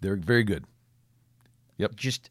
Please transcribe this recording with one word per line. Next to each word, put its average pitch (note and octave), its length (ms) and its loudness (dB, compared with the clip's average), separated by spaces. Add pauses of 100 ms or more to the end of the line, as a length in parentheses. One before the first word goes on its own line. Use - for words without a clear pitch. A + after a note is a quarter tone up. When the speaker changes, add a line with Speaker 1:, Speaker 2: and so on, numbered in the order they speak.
Speaker 1:
They're G2 160 -2
very A2+ 280 4
good. F#2+ 200 -2 (1120)
Yep. G#2 200 -2
Speaker 2:
Just, B2+ 340 -6